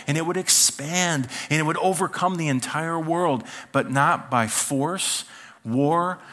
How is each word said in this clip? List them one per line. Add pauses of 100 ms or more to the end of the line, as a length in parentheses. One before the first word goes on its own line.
and
it
would
expand (200)
and
it
would
overcome
the
entire
world, (280)
but
not
by
force, (400)
war, (140)